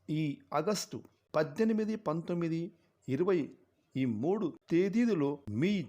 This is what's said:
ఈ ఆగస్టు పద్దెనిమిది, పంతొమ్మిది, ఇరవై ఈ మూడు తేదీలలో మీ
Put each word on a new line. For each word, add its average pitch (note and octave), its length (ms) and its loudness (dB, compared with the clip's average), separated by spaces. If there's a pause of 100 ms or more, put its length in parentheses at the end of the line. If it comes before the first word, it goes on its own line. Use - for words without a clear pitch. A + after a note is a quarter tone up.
ఈ D3+ 280 0 (160)
ఆగస్టు D#3 480 -2 (340)
పద్దెనిమిది, G#3+ 600 0
పంతొమ్మిది, E3+ 760 -4 (380)
ఇరవై E3 400 2 (480)
ఈ C3 80 0
మూడు C#3 480 0 (160)
తేదీలలో F3+ 720 2 (100)
మీ D#3+ 400 0